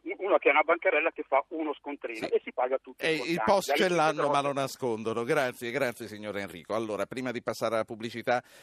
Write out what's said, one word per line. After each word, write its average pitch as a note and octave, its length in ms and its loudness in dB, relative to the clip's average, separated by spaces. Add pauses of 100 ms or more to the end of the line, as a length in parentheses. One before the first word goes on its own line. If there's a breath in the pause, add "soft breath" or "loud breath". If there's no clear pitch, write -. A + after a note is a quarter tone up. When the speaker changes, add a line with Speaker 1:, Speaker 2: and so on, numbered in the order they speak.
Speaker 1:
un, F#3+ 160 -8
uno F3+ 200 4
che - 100 2
ha C#3+ 40 8
una D3+ 120 6
bancarella D#3+ 480 2
che D3+ 100 -8
fa C3+ 280 2
uno D#3+ 240 -4
scontrino A#2 520 -8
Speaker 2:
Sì. - 60 -2
Speaker 1:
e A#3 120 4
si B3+ 80 -10
paga B2+ 260 0
tutto - 240 -14
Speaker 2:
E D#3+ 120 2
Speaker 1:
in - 0 -
Speaker 2:
il D#3 60 0
Speaker 1:
contanti. B2 300 0
Speaker 2:
post G3 180 4
Speaker 1:
Dalle C#3+ 120 2
Speaker 2:
ce F#3 60 6
Speaker 1:
queste F3 160 2
Speaker 2:
l'hanno, D3+ 260 2
ma D3 120 4
Speaker 1:
cose - 80 2
Speaker 2:
lo C#3+ 40 0
nascondono. A#2 720 -2
Grazie, B2 460 0
grazie A#2+ 380 -2
signor G#2 280 -8
Enrico. F#2 380 -6
Allora, G#2+ 320 -2
prima B2+ 240 -6
di A2+ 120 -6
passare A2+ 340 -2
alla A2 80 0
pubblicità, A#2 580 -2 (200 loud breath)